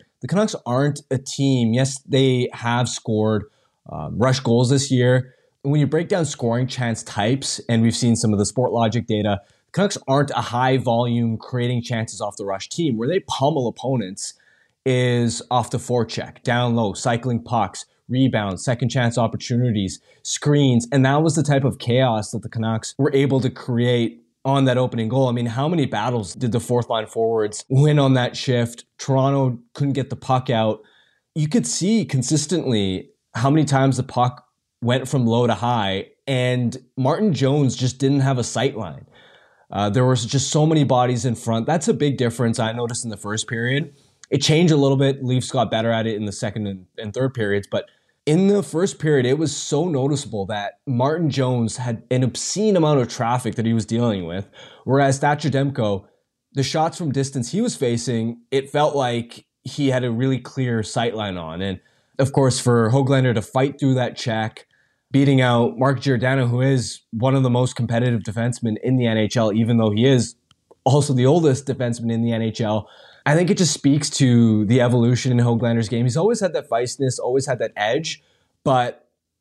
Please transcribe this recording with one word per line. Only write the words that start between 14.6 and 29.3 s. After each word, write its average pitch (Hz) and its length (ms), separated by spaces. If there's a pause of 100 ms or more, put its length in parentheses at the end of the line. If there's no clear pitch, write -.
is 123 640
off 123 220
the 123 60
forecheck, - 680
down 120 320
low, 107 160
cycling 120 500
pucks, 110 440 (220)
rebounds, 120 560
second 123 260
chance 120 280
opportunities, 113 800 (240)
screens. 135 680
And 135 120
that 143 200
was 156 100
the 160 80
type 139 220
of - 160
chaos 120 500
that 110 120
the 110 60
Canucks 113 500
were 139 140
able 135 280
to 123 100
create 120 720 (220)
on 135 200
that 127 140
opening 120 300
goal. 131 200
I 120 40
mean, 120 120
how 123 240
many 170 160
battles 113 480
did 120 200
the 117 80
fourth 120 280
line 110 180
forwards 113 600
win 147 300
on 135 160
that 123 200
shift? 120 500 (120)
Toronto 135 640 (160)